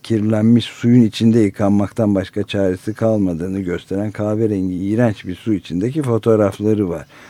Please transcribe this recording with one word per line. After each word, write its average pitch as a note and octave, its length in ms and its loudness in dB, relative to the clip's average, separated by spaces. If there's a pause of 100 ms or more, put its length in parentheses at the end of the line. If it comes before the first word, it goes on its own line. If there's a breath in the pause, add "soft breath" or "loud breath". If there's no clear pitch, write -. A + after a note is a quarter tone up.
kirlenmiş A2 640 2
suyun A#2+ 380 4
içinde A2+ 360 2
yıkanmaktan G2+ 760 0
başka F#2+ 280 -4
çaresi G2 500 -2
kalmadığını F#2+ 680 -2
gösteren F#2+ 520 -6
kahverengi G#2 640 -2
iğrenç G#2 500 -2
bir F#2 100 -8
su A2+ 180 -4
içindeki G2+ 480 -4
fotoğrafları G#2+ 880 0
var. E2 180 -10 (220 loud breath)